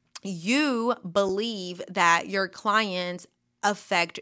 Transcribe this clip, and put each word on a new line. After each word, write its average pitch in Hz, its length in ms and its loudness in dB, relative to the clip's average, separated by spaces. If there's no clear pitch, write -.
you 233 720 0
believe 196 640 -2
that 170 260 4
your 190 220 -2
clients 185 800 -2
affect 196 580 0